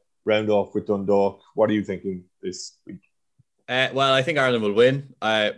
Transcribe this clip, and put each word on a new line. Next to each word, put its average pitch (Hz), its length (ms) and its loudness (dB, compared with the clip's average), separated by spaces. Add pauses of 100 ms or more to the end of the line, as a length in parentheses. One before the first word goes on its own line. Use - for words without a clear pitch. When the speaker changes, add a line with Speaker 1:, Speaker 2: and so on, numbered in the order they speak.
(240)
Speaker 1:
round 107 280 0
off 101 240 0
with 107 100 -4
Dundalk. 98 560 0 (140)
What 107 160 2
are - 20 2
you 107 100 0
thinking 92 420 -8 (160)
this - 440 -12
week? - 140 -18 (680)
Speaker 2:
Uh, 127 240 0
well, 135 200 2
I 135 100 4
think 156 140 -2
Ireland 127 260 2
will 104 100 0
win. 131 480 2
Uh, 107 360 0